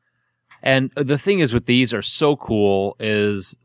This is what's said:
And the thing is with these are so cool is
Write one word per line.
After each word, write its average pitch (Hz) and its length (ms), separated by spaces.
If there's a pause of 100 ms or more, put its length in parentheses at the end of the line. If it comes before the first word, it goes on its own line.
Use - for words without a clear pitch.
(640)
And 135 340
the 143 220
thing 202 200
is 139 160
with 117 120
these 123 280
are 101 80
so 147 340
cool 101 640
is 104 680